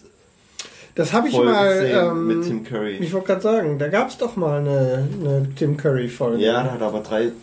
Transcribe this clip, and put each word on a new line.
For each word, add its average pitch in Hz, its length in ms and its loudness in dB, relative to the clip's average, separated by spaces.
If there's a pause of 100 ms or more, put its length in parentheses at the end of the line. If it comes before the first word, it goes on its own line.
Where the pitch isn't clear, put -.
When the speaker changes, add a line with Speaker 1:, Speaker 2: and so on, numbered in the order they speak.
(960)
Speaker 1:
Das 160 200 -2
hab 226 120 4
ich 254 80 0
Speaker 2:
Folge 123 180 4
Speaker 1:
mal, 196 280 4
Speaker 2:
gesehen 175 300 2
Speaker 1:
ähm, 165 160 -2
Speaker 2:
mit 170 200 0
Tim 110 180 -4
Curry. 107 340 -6
Speaker 1:
ich 170 160 -4
wollte 190 140 -4
grad 190 140 2
sagen, 202 360 0
da 147 100 -2
gab's 233 300 -2
doch 233 180 -4
mal 151 240 0
eine, 135 480 0 (120)
eine 139 360 0
Tim 147 220 0
Curry-Folge. 120 640 0
Speaker 2:
Ja, 117 220 2
da 131 80 -2
hat 113 100 -4
aber 107 180 -2
drei, 110 320 -2 (100)